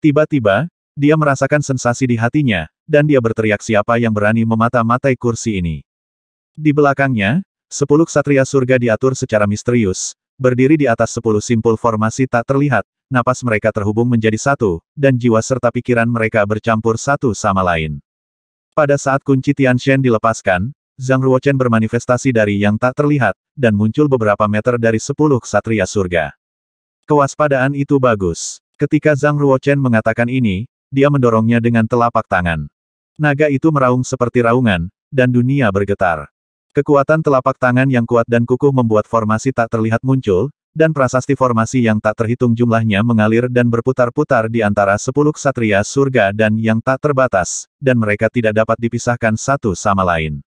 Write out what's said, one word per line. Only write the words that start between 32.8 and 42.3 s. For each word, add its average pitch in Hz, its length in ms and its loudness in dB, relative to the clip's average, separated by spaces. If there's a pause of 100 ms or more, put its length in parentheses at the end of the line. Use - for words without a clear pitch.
Naga 147 320 0
itu 139 240 0
meraung 127 320 0
seperti 123 400 -2
raungan, 113 400 0 (240)
dan 127 240 2
dunia 127 320 2
bergetar. 95 640 -2 (400)
Kekuatan 143 480 2
telapak 135 400 0
tangan 131 320 2
yang 120 160 0
kuat 117 160 2
dan 117 240 0
kukuh 135 240 2
membuat 113 320 2
formasi 110 480 -2
tak 117 240 -2
terlihat 113 240 0
muncul, 127 480 0 (240)
dan 160 240 0
prasasti 131 400 0
formasi 120 480 0
yang 107 160 2
tak 107 240 -2
terhitung 117 320 0